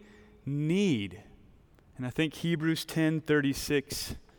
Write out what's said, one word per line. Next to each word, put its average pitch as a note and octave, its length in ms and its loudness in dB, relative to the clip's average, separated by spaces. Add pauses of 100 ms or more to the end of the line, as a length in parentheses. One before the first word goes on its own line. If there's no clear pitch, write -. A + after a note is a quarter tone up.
(460)
need? C#3+ 760 0 (760)
And B2+ 100 -8
I B2+ 40 -4
think D#3 240 -2
Hebrews D#3+ 500 0
ten D#3+ 380 0
thirty-six C#3+ 920 0 (240)